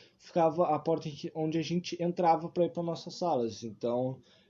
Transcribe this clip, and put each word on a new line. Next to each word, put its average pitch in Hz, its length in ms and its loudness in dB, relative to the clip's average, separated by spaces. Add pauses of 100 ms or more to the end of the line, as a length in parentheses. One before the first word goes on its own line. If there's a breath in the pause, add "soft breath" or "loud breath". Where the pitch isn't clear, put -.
(200 soft breath)
ficava 165 480 2
a 151 100 2
porta 160 300 0
em 151 60 -6
que, 160 200 -8
onde 160 240 -2
a 160 60 0
gente 175 400 -2
entrava 170 460 2
pra 175 160 2
ir 160 40 -2
pra 170 140 -4
nossas 170 320 -6
salas. 120 480 0
Então, 123 560 -2 (300 soft breath)